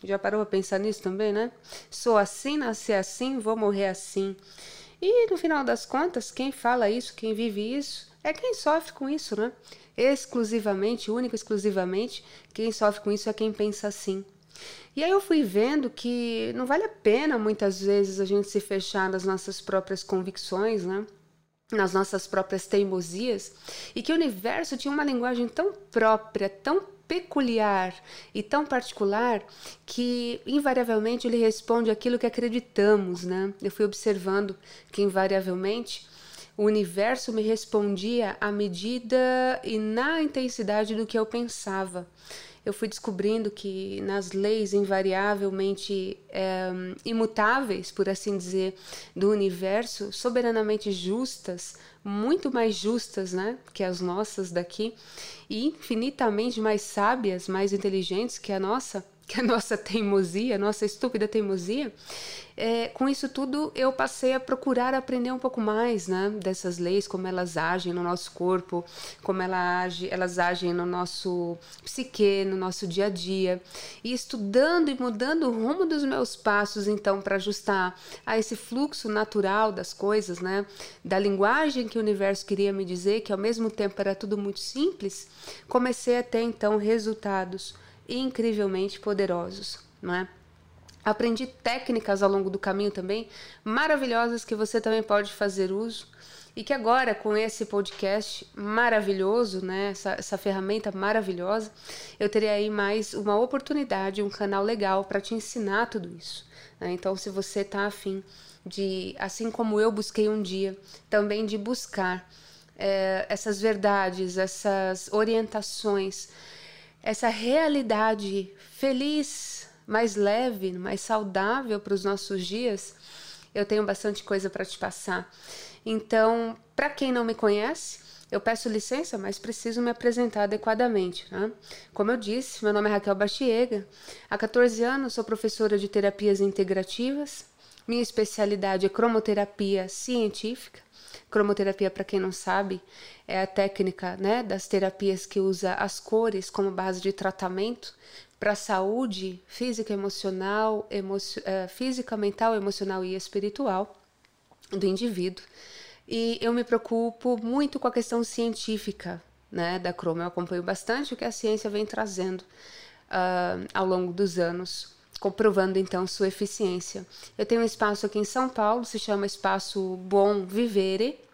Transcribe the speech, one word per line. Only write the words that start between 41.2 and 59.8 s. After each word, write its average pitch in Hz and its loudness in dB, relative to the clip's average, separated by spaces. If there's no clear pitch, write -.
pensava. 190 -4
Eu 202 0
fui - -2
descobrindo 208 -2
que 196 -6
nas 196 -2
leis 202 2
invariavelmente, 196 0
é, 185 -2
imutáveis, 220 2
por 190 0
assim 196 -2
dizer, 190 -2
do 196 4
universo, 196 0
soberanamente 226 2
justas, 185 -4
muito 254 0
mais 226 2
justas, 196 -2
né, 208 -2
que - -4
as 180 -2
nossas 185 -4
daqui, 175 -4
e 226 -2
infinitamente 233 0
mais 214 2
sábias, 202 0
mais 190 0
inteligentes 196 -2
que - -6
a 190 0
nossa, 202 -2
que - -4
a - 2
nossa 226 2
teimosia, 202 0